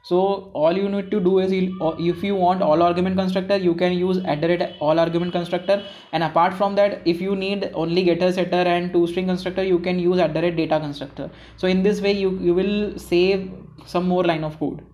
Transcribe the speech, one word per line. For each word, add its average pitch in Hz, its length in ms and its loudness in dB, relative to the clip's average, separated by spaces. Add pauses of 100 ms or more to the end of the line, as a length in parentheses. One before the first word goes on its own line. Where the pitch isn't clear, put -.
So 190 500 0
all 160 240 2
you 196 140 -2
need 196 200 -4
to 208 100 0
do 185 180 2
is, 190 120 2
you'll, 185 320 0
uh, 160 160 0
if 170 240 -2
you 202 120 -2
want 185 260 2
all 160 220 4
argument 180 340 2
constructor, 190 400 0
you 175 180 2
can 180 200 0
use 180 240 0
at 156 240 -2
the 165 60 0
rate 175 320 0
all 165 200 2
argument 170 320 0
constructor. 175 500 -2 (300)
And 160 100 -2
apart 165 300 2
from 196 220 -2
that, 202 320 2
if 170 120 2
you 190 160 -2
need 196 380 -4
only 170 320 0
getter, 175 260 4
setter, 180 260 0
and 175 360 0
toString 175 320 0
constructor, 185 400 -2
you 180 140 2
can 180 200 -2
use 180 200 2
at 156 160 2
the 160 80 0
rate 170 140 0
data 160 240 0
constructor. 143 500 -10 (260)
So 185 100 -4
in 185 160 2
this 190 200 2
way, 202 100 2
you, 190 280 -2
you 175 120 2
will 202 460 -2
save 185 520 0 (360)
some 180 200 -2
more 180 180 2
line 160 200 0
of 151 140 -8
code. - 240 -6 (120)